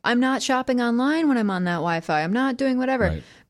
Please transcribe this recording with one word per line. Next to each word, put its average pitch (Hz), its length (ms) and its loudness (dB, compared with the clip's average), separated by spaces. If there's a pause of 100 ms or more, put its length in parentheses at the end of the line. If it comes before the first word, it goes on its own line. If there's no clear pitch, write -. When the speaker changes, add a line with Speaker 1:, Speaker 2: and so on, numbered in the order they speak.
Speaker 1:
"I'm 240 160 2
not 262 220 0
shopping 254 380 0
online 269 480 0
when 254 100 2
I'm 208 120 0
on 180 140 -2
that 175 120 0
Wi-Fi. 165 460 -2
I'm 170 100 -2
not 262 240 0
doing 262 220 0
whatever." 254 260 0
Speaker 2:
Right. 160 180 -2 (280)